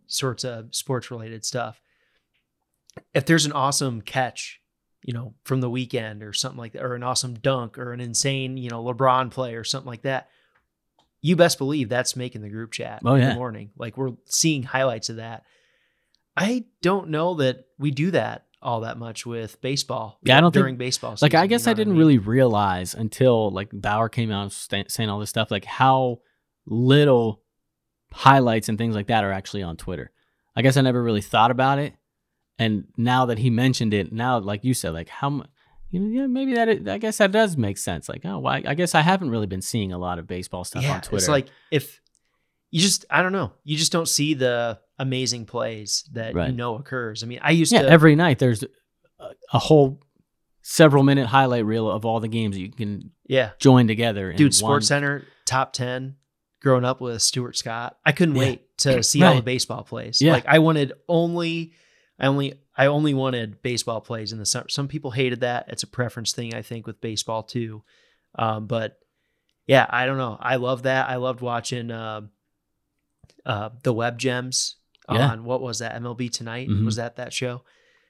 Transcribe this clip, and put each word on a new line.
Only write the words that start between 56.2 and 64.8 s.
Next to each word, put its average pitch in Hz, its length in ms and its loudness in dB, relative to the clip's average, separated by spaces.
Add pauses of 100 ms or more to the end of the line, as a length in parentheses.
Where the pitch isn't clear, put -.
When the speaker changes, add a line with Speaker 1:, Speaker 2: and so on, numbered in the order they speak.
Speaker 1:
growing 127 240 4
up 127 160 -2
with 120 220 -8
Stuart - 340 -2
Scott, 117 500 -8
I 151 60 6
couldn't 156 240 2
Speaker 2:
Yeah. 127 40 2
Speaker 1:
wait - 380 -2
to 131 240 2
see - 220 2
all 180 80 10
the 135 60 4
Speaker 2:
Right. 113 60 0
Speaker 1:
baseball 123 380 -4
plays. 117 400 -4
Speaker 2:
Yeah. 160 100 6
Speaker 1:
Like, 123 140 0
I 156 140 6
wanted 156 320 2 (160)
only, 170 640 0 (480)
I 135 60 0
only, 139 280 0 (220)
I 135 100 4
only 147 280 2
wanted 123 480 -4
baseball 117 380 -4
plays 110 320 -10
in 113 60 -10
the 107 80 -10
summer. - 220 -4
Some 143 180 -4